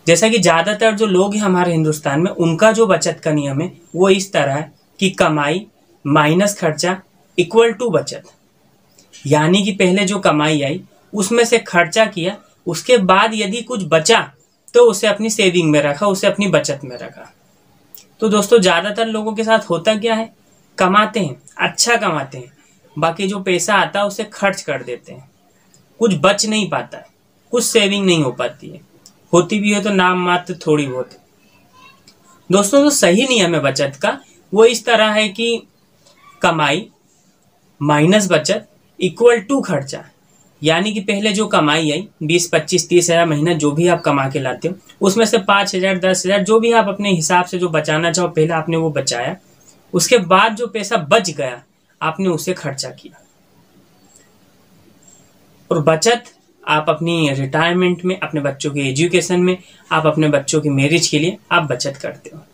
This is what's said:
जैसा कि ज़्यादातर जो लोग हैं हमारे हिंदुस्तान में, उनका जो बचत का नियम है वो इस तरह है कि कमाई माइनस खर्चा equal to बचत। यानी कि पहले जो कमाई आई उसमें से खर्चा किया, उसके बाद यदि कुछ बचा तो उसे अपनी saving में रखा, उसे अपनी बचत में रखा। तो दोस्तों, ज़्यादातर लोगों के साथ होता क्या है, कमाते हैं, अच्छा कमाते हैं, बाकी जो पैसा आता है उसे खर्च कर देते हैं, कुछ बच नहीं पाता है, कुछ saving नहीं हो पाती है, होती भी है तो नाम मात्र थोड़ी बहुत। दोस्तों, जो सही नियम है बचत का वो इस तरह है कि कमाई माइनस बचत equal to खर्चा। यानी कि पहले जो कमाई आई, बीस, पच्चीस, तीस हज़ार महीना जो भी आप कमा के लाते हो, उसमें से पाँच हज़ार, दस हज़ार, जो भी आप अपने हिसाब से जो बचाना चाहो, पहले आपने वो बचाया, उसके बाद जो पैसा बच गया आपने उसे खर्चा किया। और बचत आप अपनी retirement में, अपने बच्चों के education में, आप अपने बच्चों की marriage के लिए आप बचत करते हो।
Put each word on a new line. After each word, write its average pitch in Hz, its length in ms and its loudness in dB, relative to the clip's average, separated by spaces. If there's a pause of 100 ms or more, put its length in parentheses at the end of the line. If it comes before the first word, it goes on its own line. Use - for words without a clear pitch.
जैसा 165 220 4
कि 226 120 2
ज़्यादातर 185 540 2
जो 214 140 0
लोग 196 260 2
हैं 214 80 -2
हमारे 180 300 2
हिंदुस्तान 151 480 0
में, 190 100 0
उनका 170 420 2
जो 226 140 2
बचत 170 340 -2
का 160 120 -2
नियम 143 280 -2
है 180 120 -6 (220)
वो 180 160 2
इस 196 220 0
तरह 143 220 0
है 156 180 -6 (280)
कि 190 120 2
कमाई 156 540 -2 (380)
माइनस 156 540 2
खर्चा 175 420 -2 (380)
equal 220 360 2
to 247 180 -4
बचत। 135 300 -4 (1000)
यानी 156 400 2
कि 208 100 -2
पहले 196 300 2
जो 196 160 -2
कमाई 151 420 0
आई 151 200 -6 (300)
उसमें 226 320 0
से 233 160 0
खर्चा 226 460 0
किया, 185 300 -6 (300)
उसके 175 320 0
बाद 196 360 2
यदि 214 280 -4
कुछ 233 240 -8
बचा 160 340 2 (540)
तो 240 80 8
उसे 214 240 4
अपनी 208 240 -2
saving 180 400 2
में 151 120 4
रखा, 147 240 -2
उसे 196 200 0
अपनी 196 220 0
बचत 143 360 0
में 123 120 -14
रखा। - 360 -18 (880)
तो 220 80 0
दोस्तों, 208 320 4
ज़्यादातर 190 460 0
लोगों 220 280 -4
के 220 100 -4
साथ 220 260 0
होता 180 260 0
क्या 226 180 -2
है, 220 180 -6 (460)
कमाते 208 420 2
हैं, 147 160 -4 (240)
अच्छा 185 380 0
कमाते 151 400 -4
हैं, 123 140 -18 (440)
बाकी 165 320 -2
जो 202 120 -6
पैसा 185 360 -2
आता 175 240 0
है 208 60 0
उसे 202 200 -8
खर्च 196 360 -4
कर 135 200 -8
देते 123 300 -14
हैं, 131 160 -20 (720)
कुछ 220 200 2
बच 202 260 2
नहीं 214 240 -2
पाता 131 280 -8
है, - 80 -20 (460)
कुछ 233 120 0
saving 202 420 0
नहीं 170 160 2
हो 131 100 0
पाती - 360 -8
है, - 120 -18 (520)
होती 160 280 2
भी 208 120 0
है 202 100 -2
तो 208 100 -2
नाम 180 320 2
मात्र 180 320 -2 (100)
थोड़ी 151 200 0
बहुत। 127 240 -8 (1400)
दोस्तों, 202 300 4
जो 285 120 4
सही 208 340 2
नियम 202 280 2
है 151 80 0
बचत 135 400 -2
का 247 160 -2 (340)
वो 208 140 6
इस 240 200 0
तरह 214 260 2
है 214 180 0
कि 226 320 -4 (800)
कमाई 165 460 0 (920)
माइनस 156 500 2
बचत 180 380 -2 (320)
equal 226 440 2
to 269 200 -2
खर्चा। 139 400 -6 (580)
यानी 170 300 0
कि 208 100 -4
पहले 208 300 -2
जो 208 160 -2
कमाई 156 420 2
आई, 170 160 -4 (160)
बीस, 170 260 0
पच्चीस, 160 400 -2
तीस 175 220 2
हज़ार 170 160 2
महीना 156 280 0
जो 147 180 0
भी 165 160 0
आप 170 140 0
कमा 139 280 0
के 139 100 -6
लाते 131 280 -6
हो, 185 60 -6 (260)
उसमें 202 260 2
से 220 140 0
पाँच 196 340 0
हज़ार, 190 240 -2
दस 185 260 0
हज़ार, 196 180 0
जो 220 180 2
भी 233 120 2
आप 220 160 2
अपने 202 220 -4
हिसाब 180 340 2
से 185 140 -8
जो 180 120 -2
बचाना 160 420 0
चाहो, 175 160 -2
पहले 165 260 0
आपने 160 220 -2
वो 165 160 -2
बचाया, 135 440 -4 (560)
उसके 208 280 2
बाद 190 360 2
जो 240 120 -6
पैसा 214 280 -6 (100)
बच 185 240 2
गया 131 320 -8 (380)
आपने 160 280 -2
उसे 170 260 -2
खर्चा 135 360 -8
किया। - 300 -20 (2500)
और 165 120 0
बचत 160 500 0 (300)
आप 151 260 -2
अपनी 160 440 0
retirement 165 720 0
में, 180 140 -2
अपने 151 240 -6
बच्चों 139 280 -4
के 143 120 -6
education 165 580 0
में, 180 160 2 (340)
आप 156 160 2
अपने 151 240 2
बच्चों 147 300 0
की 147 100 -2
marriage 143 380 0
के 151 100 0
लिए 180 200 -2 (140)
आप 165 160 0
बचत 135 280 -6
करते - 340 -14
हो। 156 100 -20 (140)